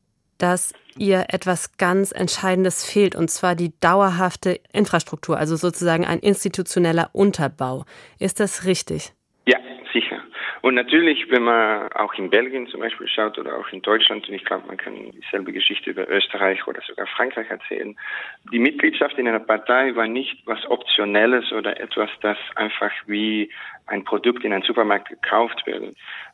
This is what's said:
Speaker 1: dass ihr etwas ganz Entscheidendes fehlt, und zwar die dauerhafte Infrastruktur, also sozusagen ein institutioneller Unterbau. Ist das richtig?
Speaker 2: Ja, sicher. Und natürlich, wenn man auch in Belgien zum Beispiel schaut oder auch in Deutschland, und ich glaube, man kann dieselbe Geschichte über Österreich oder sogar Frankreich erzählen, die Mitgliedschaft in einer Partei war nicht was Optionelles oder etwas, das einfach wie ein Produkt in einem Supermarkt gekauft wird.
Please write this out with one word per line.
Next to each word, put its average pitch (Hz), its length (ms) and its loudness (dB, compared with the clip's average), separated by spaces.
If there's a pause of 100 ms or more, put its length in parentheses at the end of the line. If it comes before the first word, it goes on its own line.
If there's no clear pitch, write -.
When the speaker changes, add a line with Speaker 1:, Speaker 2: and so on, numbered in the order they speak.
(360)
Speaker 1:
dass 180 380 0 (240)
ihr 190 300 4
etwas - 500 -2
ganz 190 340 2
Entscheidendes 185 720 0
fehlt, 202 300 2
und 165 160 0
zwar 180 240 0
die 170 260 -2
dauerhafte 185 800 2 (160)
Infrastruktur, - 640 0
also 156 160 0
sozusagen 170 500 2
ein 170 140 0
institutioneller 180 920 2
Unterbau. 139 720 0 (340)
Ist 190 220 -2
das 196 260 -2
richtig? 160 460 -2 (340)
Speaker 2:
Ja, - 120 6 (340)
sicher. - 280 -2 (400)
Und 127 160 2
natürlich, 147 520 2
wenn 123 140 4
man 110 500 2
auch 104 220 -2
in 92 160 -6
Belgien 123 380 2
zum - 120 -12
Beispiel - 280 -8
schaut 110 280 -2
oder - 200 -6
auch - 160 -8
in 95 100 -12
Deutschland, 107 460 2
und 101 60 -10
ich 95 100 -8
glaube, - 240 -4
man 92 80 -14
kann 104 340 -12
dieselbe - 420 -8
Geschichte 98 380 -2
über 92 180 -4
Österreich 98 600 0
oder - 180 -6
sogar - 220 -10
Frankreich 117 420 -4
erzählen, 101 460 -8 (560)
die 117 80 2
Mitgliedschaft 147 580 2
in 123 80 2
einer 113 140 2
Partei 123 560 2
war 113 100 2
nicht 123 400 -6
was 113 200 -6
Optionelles 110 840 2
oder 104 300 -4
etwas, 107 300 -4 (100)
das 104 160 0 (180)
einfach 107 380 -2 (140)
wie 107 440 -2 (360)
ein 101 180 -6
Produkt 120 400 0
in 107 80 -2
einem 95 100 -2
Supermarkt 104 460 2
gekauft - 580 0
wird. - 300 -8 (380)